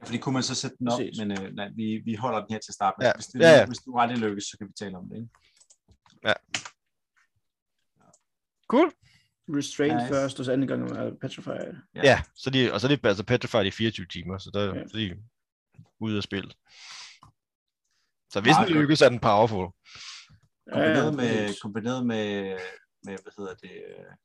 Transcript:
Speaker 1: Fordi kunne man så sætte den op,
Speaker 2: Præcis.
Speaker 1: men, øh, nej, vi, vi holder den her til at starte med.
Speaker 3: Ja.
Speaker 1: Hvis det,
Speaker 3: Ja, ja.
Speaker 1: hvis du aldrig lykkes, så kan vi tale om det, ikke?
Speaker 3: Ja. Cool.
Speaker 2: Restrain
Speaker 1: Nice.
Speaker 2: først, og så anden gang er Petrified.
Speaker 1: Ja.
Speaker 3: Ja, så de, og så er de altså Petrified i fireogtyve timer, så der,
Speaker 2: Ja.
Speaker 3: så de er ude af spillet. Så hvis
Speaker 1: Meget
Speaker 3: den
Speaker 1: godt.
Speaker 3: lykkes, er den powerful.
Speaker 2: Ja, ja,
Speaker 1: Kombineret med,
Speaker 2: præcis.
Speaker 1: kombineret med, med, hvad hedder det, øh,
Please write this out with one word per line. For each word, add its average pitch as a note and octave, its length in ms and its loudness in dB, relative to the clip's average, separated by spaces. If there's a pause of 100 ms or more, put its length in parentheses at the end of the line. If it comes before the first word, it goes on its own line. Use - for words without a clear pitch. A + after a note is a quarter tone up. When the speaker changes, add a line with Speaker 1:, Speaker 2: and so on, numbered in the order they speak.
Speaker 1:
Fordi A2+ 120 -6
kunne C3+ 160 -2
man C3 100 0
så B2+ 120 -4
sætte C3 240 -6
den B2 80 -4
op, A#2+ 120 0
Speaker 2:
Præcis. A2 200 -6
Speaker 1:
men, G#2 120 -4
øh, G2 220 -8
nej, G2+ 220 -8
vi, A2 300 -4
vi A2+ 100 -2
holder A2 240 -2
den G2+ 140 -8
her G#2+ 60 -6
til - 120 -16
at - 80 -12
starte G2 200 0
med. B2+ 80 0
Speaker 3:
Ja. A2 80 4
Speaker 1:
Hvis A2 120 -14
det, B2+ 120 -6
Speaker 3:
Ja, E3 100 10 (100)
ja. G2+ 60 6
Speaker 1:
hvis A#2+ 120 -8
du B2 200 -10
aldrig A#2+ 200 2
lykkes, G#2 260 -4
så - 140 -12
kan G#2 100 -12
vi F#2 120 -18
tale F#2+ 180 -10
om F#2 120 -16
det, G2+ 80 -14
ikke? A#2 120 -12 (960)
Speaker 3:
Ja. A2 100 0 (2250)
Cool. D4 240 4 (580)
Speaker 2:
Restrain C#3+ 460 0
Speaker 1:
Nice. B2 120 -2
Speaker 2:
først, C#3 320 -2
og C3 60 -6
så B2+ 80 0
anden C3 140 0
gang B2 240 -4
er A#2 200 -6 (100)
Petrified. - 520 -10 (220)
Speaker 1:
Ja. - 80 -10
Speaker 3:
Ja, C3 180 6 (140)
så - 140 -6
de, C3 240 2
og G2+ 80 -2
så B2 60 2
er C#3+ 80 4
de B2+ 120 0
altså G2+ 180 2
Petrified A#2+ 400 2
i F#2+ 60 0
fireogtyve A2 360 -4
timer, F2 300 -8
så F#2 160 -14
der, G2 220 -2
Speaker 2:
Ja. - 120 -10
Speaker 3:
så G#2+ 100 -12
de G#2+ 120 -4
er F2 60 -12 (840)
ude G#2+ 180 -2
af G2+ 60 -4
spillet. - 340 -8 (1800)
Så G2+ 80 -2
hvis A#2+ 140 6
Speaker 1:
Meget G#3+ 120 6
Speaker 3:
den F3 80 0
Speaker 1:
godt. D3+ 60 4
Speaker 3:
lykkes, D3 200 4
er C3+ 80 10
den A#2 100 -2
powerful. G#2+ 480 4 (1040)
Speaker 2:
Ja, - 80 -2
ja, D3 60 4 (160)
Speaker 1:
Kombineret D3+ 140 0
med, A2+ 320 0
Speaker 2:
præcis. G2+ 140 -6
Speaker 1:
kombineret A#2 440 -4
med, A2 200 0 (800)
med, G2 180 -12
hvad - 140 -20
hedder F#2+ 180 -10
det, F#2 160 -20 (160)
øh, F2+ 180 -18 (200)